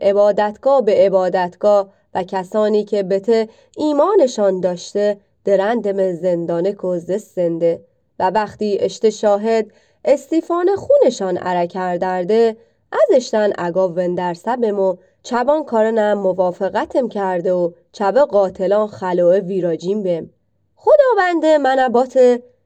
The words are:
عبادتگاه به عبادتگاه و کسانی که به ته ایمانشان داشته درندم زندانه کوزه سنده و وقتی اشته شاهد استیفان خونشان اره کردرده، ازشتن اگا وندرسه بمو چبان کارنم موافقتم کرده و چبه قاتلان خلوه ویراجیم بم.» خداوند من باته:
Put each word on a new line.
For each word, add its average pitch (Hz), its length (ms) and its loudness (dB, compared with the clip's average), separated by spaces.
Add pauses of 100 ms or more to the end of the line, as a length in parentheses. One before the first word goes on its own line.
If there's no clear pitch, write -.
عبادتگاه 208 800 2
به 208 140 2
عبادتگاه 190 920 2 (240)
و 190 100 -4
کسانی 208 600 -2
که 208 200 -4
به 190 160 -2
ته 226 300 0 (280)
ایمانشان 285 840 0
داشته 196 580 -4 (280)
درندم 196 680 0
زندانه 170 600 -2
کوزه 180 440 -6
سنده 170 640 -2 (380)
و 185 100 0
وقتی 208 500 -2
اشته 190 300 -2
شاهد 214 640 0 (340)
استیفان 349 680 0
خونشان 254 680 0
اره 175 260 -2
کردرده، 185 920 -2 (340)
ازشتن 247 680 2
اگا 175 300 -2
وندرسه 180 680 -4
بمو 202 400 -2 (280)
چبان 254 400 0
کارنم 220 540 0
موافقتم 190 880 -2
کرده 185 460 -4
و 175 180 0 (200)
چبه 202 300 0
قاتلان 202 680 0
خلوه 180 500 0
ویراجیم 180 680 -4
بم.» 170 260 -4 (460)
خداوند 403 680 2
من 269 420 2
باته: 247 560 2 (220)